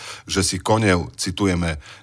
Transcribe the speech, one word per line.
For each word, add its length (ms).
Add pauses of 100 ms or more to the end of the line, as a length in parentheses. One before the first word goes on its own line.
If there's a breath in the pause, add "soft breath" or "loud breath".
(220 loud breath)
že 240
si 160
Konev, 560
citujeme, 640 (200 loud breath)